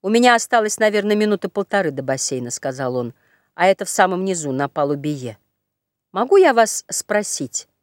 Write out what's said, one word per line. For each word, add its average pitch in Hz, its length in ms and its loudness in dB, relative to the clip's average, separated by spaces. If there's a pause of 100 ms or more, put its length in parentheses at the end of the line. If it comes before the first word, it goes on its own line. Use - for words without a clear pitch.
"У 196 40 -2
меня 240 260 6
осталось, 226 440 0
наверное, 208 360 2
минуты 208 320 0
полторы 190 440 -2
до 135 120 -8
бассейна", — 131 480 -4
сказал 131 460 -6
он, 120 160 -6 (420)
"а 175 120 2
это 196 180 0
в - 40 -10
самом 185 360 0
низу, 160 260 -4
на 139 160 -2
палубе 147 460 -2
Е. 123 240 -10 (760)
Могу 247 240 2
я 349 180 6
вас 226 360 2
спросить - 800 -6 (140)